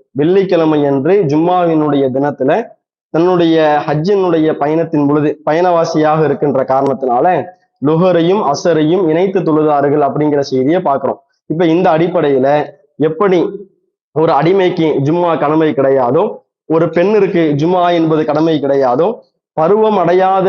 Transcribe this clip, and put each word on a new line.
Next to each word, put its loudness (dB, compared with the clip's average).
வெள்ளிக்கிழமை 0
அன்று 0
ஜும்மாவினுடைய 0
தினத்துல -2
தன்னுடைய 2
ஹஜ்ஜினுடைய 0
பயணத்தின் -2
பொழுது 0
பயணவாசியாக 0
இருக்கின்ற 0
காரணத்தினால 0
லுஹரையும் 2
அசரையும் 0
இணைத்து 0
தொழுதார்கள் 0
அப்படிங்கிற 0
செய்தியை 0
பார்க்கிறோம். -4
இப்ப -2
இந்த 2
அடிப்படையில 0
எப்படி 0
ஒரு 0
அடிமைக்கு 0
ஜும்மா 0
கடமை 0
கிடையாதோ, 0
ஒரு 0
பெண்ணிற்கு 0
ஜும்மா 0
என்பது 0
கடமை 0
கிடையாதோ, 0
பருவம் 0
அடையாத 2